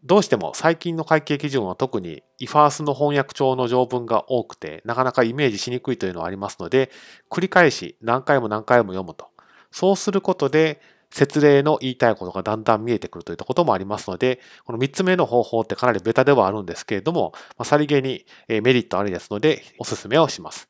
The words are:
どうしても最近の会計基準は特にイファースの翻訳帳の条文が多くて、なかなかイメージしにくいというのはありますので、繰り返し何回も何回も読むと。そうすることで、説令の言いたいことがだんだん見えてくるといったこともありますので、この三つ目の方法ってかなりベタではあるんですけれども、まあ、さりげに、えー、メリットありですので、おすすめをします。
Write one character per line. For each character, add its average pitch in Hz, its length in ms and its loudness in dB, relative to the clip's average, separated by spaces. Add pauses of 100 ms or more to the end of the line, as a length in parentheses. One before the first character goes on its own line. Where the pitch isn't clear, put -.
ど 165 140 6
う 202 40 4
し - 60 -4
て - 80 2
も 90 180 -4
最 160 220 0
近 165 200 -8
の 160 80 -6
会 156 180 2
計 151 160 -4
基 147 100 -6
準 135 160 -2
は 90 120 -6
特 127 240 -2
に 82 220 -14 (160)
イ - 60 -10
フ - 120 -2
ァ 151 100 8
ー 143 40 4
ス 156 120 -8
の 143 100 -2
翻 147 240 0
訳 135 160 -2
帳 131 240 0
の 127 120 -2
条 127 180 2
文 123 180 -4
が 113 260 -2
多 123 140 0
く - 100 -18
て、 78 300 -14
な 117 100 -4
か 127 80 0
な 127 100 0
か 123 120 4
イ 117 80 -2
メ 143 140 0
ー 123 40 4
ジ 101 80 -6
し - 120 -8
に 123 100 -4
く 135 140 -4
い 117 40 -12
と - 80 -4
い 92 40 -2
う - 20 -8
の 87 80 -10
は 82 60 -6
あ 90 40 -6
り 95 60 -10
ま 98 140 -8
す - 100 -16
の 87 80 -10
で、 131 220 2 (400)
繰 - 100 -4
り 185 80 -2
返 175 220 4
し - 320 -10
何 120 200 -2
回 143 160 2
も 117 100 -2
何 107 160 -6
回 120 180 4
も 98 100 -2
読 95 100 -6
む 85 120 -12
と。 - 140 -20 (420)
そ 190 220 0
う 190 40 2
す 202 160 -4
る 196 80 2
こ 190 140 0
と 143 140 -2
で、 156 320 2 (300)
説 139 300 2
令 143 220 8
の 151 180 2
言 131 120 -6
い 123 40 -10
た 120 140 4
い 104 60 0
こ 92 100 -12
と 90 60 -10
が 95 100 -6
だ 104 140 -2
ん 110 80 -10
だ 110 120 4
ん 107 80 -6
見 120 80 -2
え 107 60 0
て 107 100 -8
く - 100 -14
る 85 60 -16
と 85 80 -10
い - 20 -6
っ - 20 -14
た - 80 -12
こ - 100 -6
と 175 100 2
も 135 80 2
あ 95 60 0
り 95 60 -6
ま 104 140 -8
す - 120 -10
の 90 80 -6
で、 123 220 0 (240)
こ - 80 -12
の 113 60 -8
三 135 120 -2
つ 180 140 -4
目 185 120 2
の 165 100 2
方 120 160 2
法 113 200 -2
っ - 40 -4
て - 80 -4
か 123 120 -2
な 123 60 4
り 98 80 -2
ベ 113 120 -2
タ 131 120 4
で 143 80 4
は 117 140 4
あ 98 60 0
る 107 100 -6
ん 92 40 -10
で 85 100 -10
す - 80 -14
け 107 120 -6
れ 98 40 -4
ど 151 120 -4
も、 120 200 -4 (240)
ま - 60 -10
あ、 - 20 -6
さ 147 140 2
り 151 80 2
げ 143 160 2
に、 131 240 -8 (220)
え 113 100 0
ー、 107 40 -2
メ 123 100 4
リ 123 80 4
ッ - 80 -8
ト 92 100 -2
あ 101 60 0
り 101 60 -2
で 87 100 -6
す - 100 -16
の 104 100 -6
で、 156 220 0 (160)
お - 60 -12
す - 120 -6
す - 120 -14
め 127 100 2
を 165 100 4
し - 140 -10
ま 80 100 -12
す。 - 180 -18